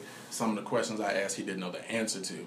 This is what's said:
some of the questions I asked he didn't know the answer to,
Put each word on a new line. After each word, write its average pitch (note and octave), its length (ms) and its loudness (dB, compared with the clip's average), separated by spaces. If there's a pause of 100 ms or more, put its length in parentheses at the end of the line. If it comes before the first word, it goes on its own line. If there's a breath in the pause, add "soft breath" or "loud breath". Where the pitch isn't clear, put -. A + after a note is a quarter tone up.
(300 loud breath)
some A2 200 2
of G#2+ 60 4
the G2+ 60 -2
questions A2+ 380 2
I G2+ 140 4
asked G2 220 2
he G#2 60 -2
didn't F#2+ 180 -2
know F2+ 100 -2
the F2 200 -6
answer G#2+ 300 2
to, F#2 140 -4 (120)